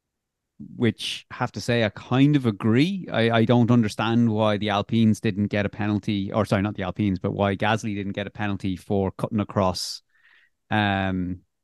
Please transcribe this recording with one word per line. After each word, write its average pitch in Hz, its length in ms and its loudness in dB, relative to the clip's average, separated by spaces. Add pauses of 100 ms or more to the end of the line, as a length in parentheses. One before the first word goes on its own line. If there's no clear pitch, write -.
(760)
which, - 560 -4
have - 220 -6
to 104 80 -10
say, 120 240 0
I 104 40 0
kind 139 460 2
of 135 100 0
agree. 123 640 0
I, 113 200 2
I 113 140 4
don't 120 260 4
understand 113 580 2
why 107 280 2
the 104 140 -4
Alpines 107 500 2
didn't 104 260 -2
get 104 180 0
a 98 40 -2
penalty, 104 640 -4
or 107 120 2
sorry, 101 160 0
not 101 140 -2
the 95 80 -6
Alpines, 92 360 0
but 98 120 -4
why 101 240 0
Gasly 107 400 -2
didn't 101 180 -8
get 98 140 -6
a - 40 -14
penalty 98 440 -4
for 98 360 -2
cutting - 280 -4
across. - 640 -2 (680)
Um, 95 680 -2 (240)